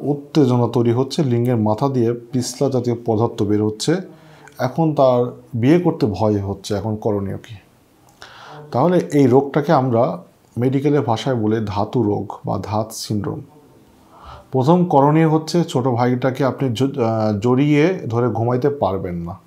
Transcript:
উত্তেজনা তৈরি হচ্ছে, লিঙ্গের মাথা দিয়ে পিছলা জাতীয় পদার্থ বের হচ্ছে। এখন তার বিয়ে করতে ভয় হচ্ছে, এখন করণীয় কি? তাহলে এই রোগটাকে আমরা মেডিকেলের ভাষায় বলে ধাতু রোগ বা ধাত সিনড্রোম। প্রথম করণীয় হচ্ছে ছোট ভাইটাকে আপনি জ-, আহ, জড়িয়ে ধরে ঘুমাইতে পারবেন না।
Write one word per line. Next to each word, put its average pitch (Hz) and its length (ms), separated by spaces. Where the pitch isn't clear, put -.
উত্তেজনা 131 720
তৈরি 120 200
হচ্ছে, 131 300
লিঙ্গের 120 340
মাথা 107 320
দিয়ে 120 240
পিছলা 123 560
জাতীয় 120 280
পদার্থ 117 360
বের 104 200
হচ্ছে। 107 340
এখন 147 360
তার 127 300
বিয়ে 127 240
করতে 160 280
ভয় 107 340
হচ্ছে, 98 340
এখন 107 220
করণীয় 101 400
কি? 107 180
তাহলে 170 260
এই 143 140
রোগটাকে 139 460
আমরা 131 500
মেডিকেলের 139 420
ভাষায় 120 360
বলে 110 300
ধাতু 104 360
রোগ 101 300
বা 107 160
ধাত 107 300
সিনড্রোম। 107 480
প্রথম 156 320
করণীয় 151 440
হচ্ছে 156 360
ছোট 135 240
ভাইটাকে 127 560
আপনি 131 280
জ-, 135 280
আহ, 110 400
জড়িয়ে 147 680
ধরে 120 200
ঘুমাইতে 120 420
পারবেন 95 440
না। 87 320